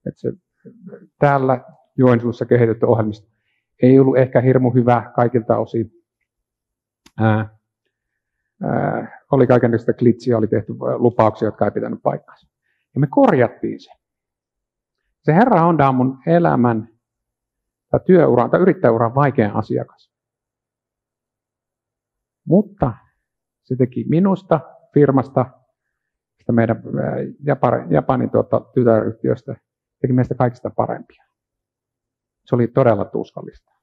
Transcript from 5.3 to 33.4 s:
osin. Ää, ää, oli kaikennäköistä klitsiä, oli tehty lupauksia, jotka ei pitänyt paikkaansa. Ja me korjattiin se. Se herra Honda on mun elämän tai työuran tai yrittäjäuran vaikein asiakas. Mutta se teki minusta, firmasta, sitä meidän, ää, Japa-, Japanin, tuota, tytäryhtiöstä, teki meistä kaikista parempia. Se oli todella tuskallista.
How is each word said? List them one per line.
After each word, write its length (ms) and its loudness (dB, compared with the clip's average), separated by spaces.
osin. 320 -6
Ää, 400 -2
ää, 580 -6
oli 160 2
kaikennäköistä 460 2
klitsiä, 460 0
oli 100 -2
tehty 240 -4
lupauksia, 520 0
jotka 160 -4
ei 60 -2
pitänyt 320 -10
paikkaansa. 460 -8
Ja 60 -4
me 100 2
korjattiin 680 0
se. 100 -20
Se 120 0
herra 260 4
Honda 280 2
on 60 0
mun 320 -2
elämän 640 0
tai 160 0
työuran 440 2
tai 100 0
yrittäjäuran 540 0
vaikein 360 0
asiakas. 600 -8
Mutta 460 0
se 140 -8
teki 320 -2
minusta, 520 0
firmasta, 520 2
sitä 140 -8
meidän, 240 0
ää, 380 -8
Japa-, 480 -2
Japanin, 400 -2
tuota, 300 -2
tytäryhtiöstä, 840 -2
teki 120 -2
meistä 220 0
kaikista 360 -4
parempia. 540 -8
Se 80 -2
oli 140 0
todella 360 2
tuskallista. 680 -12